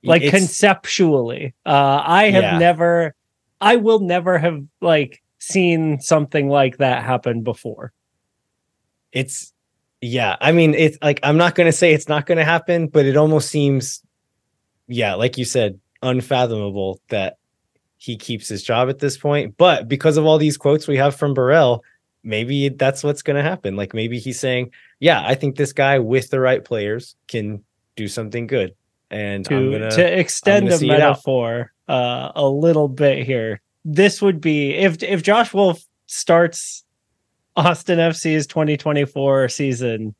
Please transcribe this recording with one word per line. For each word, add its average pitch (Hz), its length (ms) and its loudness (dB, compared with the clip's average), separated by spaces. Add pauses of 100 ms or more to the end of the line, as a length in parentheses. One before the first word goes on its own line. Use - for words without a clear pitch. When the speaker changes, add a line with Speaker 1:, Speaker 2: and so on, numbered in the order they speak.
Speaker 1:
Like, 165 180 4
Speaker 2:
It's 143 80 2
Speaker 1:
conceptually, 151 1200 0 (120)
uh, 143 380 4
I 196 260 4
have 190 140 4
Speaker 2:
Yeah. 185 140 0
Speaker 1:
never, 170 560 2 (460)
I 214 160 4
will 220 220 4
never 180 400 0
have, 156 240 -2 (180)
like, 151 420 0 (180)
seen 165 600 0
something 147 480 0
like 139 300 2
that 123 240 0
happen 117 400 -4
before. 113 500 -10 (1200)
Speaker 2:
It's, - 400 -8 (480)
yeah, 117 400 -2
I 156 120 2
mean, 160 220 4
it's, 156 280 0
like, 147 200 0
I'm 147 140 2
not 170 180 4
gonna 170 180 4
say 165 200 4
it's 147 160 0
not 147 180 -2
gonna 165 180 0
happen, 170 420 0
but 143 200 2
it 135 100 2
almost 151 320 2
seems, 139 540 -2 (840)
yeah, 117 280 -4
like 120 240 -2
you 127 80 -4
said, 104 340 -2 (220)
unfathomable 113 1040 -4
that 98 300 -6 (580)
he 117 220 -12
keeps 110 300 -10
his 101 140 -10
job 127 280 -2
at 139 80 -8
this 139 180 -4
point. 147 400 -4
But 165 320 2
because 143 300 0
of 156 80 2
all 156 100 6
these 156 220 0
quotes 147 280 0
we 143 120 0
have 139 180 0
from 143 180 -2
Borrell, 127 460 2 (440)
maybe 123 460 -4
that's 135 340 -2
what's 147 180 -4
gonna 143 200 -2
happen. 120 340 -4
Like, 101 180 -8
maybe 113 240 -6
he's 123 220 -10
saying, 127 320 -4 (260)
"Yeah, 139 260 2
I 120 100 0
think 135 220 -6
this 143 160 -2
guy 139 260 2
with 123 320 -2
the 135 100 -2
right 127 240 0
players 110 500 -8 (140)
can 107 340 -8 (320)
do 107 140 -10
something 113 380 -8
good." 104 280 -4 (360)
And 101 400 -8
I'm 135 200 0
Speaker 1:
To, 123 80 -4
Speaker 2:
gonna, 110 140 -6
Speaker 1:
to 175 260 2
extend 196 380 0
Speaker 2:
I'm 208 80 4
gonna 190 60 0
Speaker 1:
the 170 80 2
Speaker 2:
see 151 120 0
it 151 100 4
out. 147 100 4
Speaker 1:
metaphor, 120 600 -4 (140)
uh, 123 480 -4
a 143 140 0
little 151 400 2
bit 135 360 0
here, 113 360 -4 (240)
this 185 360 2
would 190 200 0
be, 147 340 0
if, 180 280 0
if 180 200 -2
Josh 214 300 2
Wolf 190 320 0 (220)
starts - 760 0 (720)
Austin 170 460 0
F 165 160 0
C's 156 300 -2
twenty 151 300 -2
twenty-four 139 760 0
season 117 680 -6